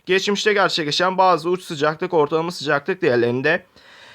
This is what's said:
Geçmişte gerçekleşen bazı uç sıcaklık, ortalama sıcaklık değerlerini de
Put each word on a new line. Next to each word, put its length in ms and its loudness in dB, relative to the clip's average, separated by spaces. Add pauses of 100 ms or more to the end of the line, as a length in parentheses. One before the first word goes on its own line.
Geçmişte 480 0
gerçekleşen 640 0
bazı 320 2
uç 140 -2
sıcaklık, 500 -4
ortalama 380 0
sıcaklık 500 -4
değerlerini 420 2
de 220 -2 (500)